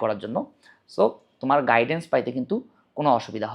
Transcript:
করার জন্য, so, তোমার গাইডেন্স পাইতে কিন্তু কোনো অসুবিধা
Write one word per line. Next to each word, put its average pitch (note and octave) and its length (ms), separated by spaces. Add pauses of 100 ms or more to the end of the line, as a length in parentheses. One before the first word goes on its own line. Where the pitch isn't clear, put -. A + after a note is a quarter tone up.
করার G#2+ 220
জন্য, A2+ 120 (580)
so, F#3 80 (380)
তোমার C#3 180 (120)
গাইডেন্স B2 420
পাইতে B2+ 240
কিন্তু C3 180 (420)
কোনো D3+ 120 (100)
অসুবিধা G#2+ 360